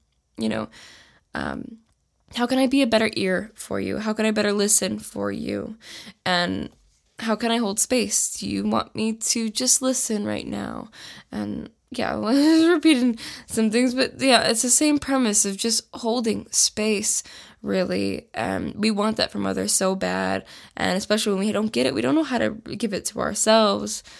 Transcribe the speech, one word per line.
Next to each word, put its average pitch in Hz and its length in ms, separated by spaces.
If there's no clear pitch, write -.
you 110 120
know, - 200
um, 71 460
how 240 140
can 254 100
I 269 80
be 269 160
a 254 60
better 220 260
ear 185 400
for - 240
you? - 200
How 214 140
can 220 140
I 220 60
better 208 200
listen 208 460
for 202 320
you? - 460
And 175 440
how 226 160
can 226 160
I 233 60
hold 220 200
space? - 560
Do 196 140
you 196 160
want - 320
me 220 160
to 226 360
just 247 320
listen 247 440
right 208 220
now?" - 440
And 208 400
yeah, - 220
<laughs> - 20
I - 20
was 285 500
repeating 285 520
some 220 240
things, 240 240
but 254 260
yeah, 240 280
it's 226 140
the 247 80
same 302 280
premise 254 460
of 196 120
just 220 380
holding 220 560
space, - 720
really. 190 720
Um, 92 420
we 214 140
want 214 260
that - 160
from 202 140
others 190 260
so 190 220
bad, 190 500
and 185 200
especially 214 380
when 190 120
we 214 60
don't 214 200
get 240 140
it, - 80
we - 60
don't 269 140
know 320 80
how 262 160
to - 120
give 214 440
it - 120
to - 140
ourselves. 208 840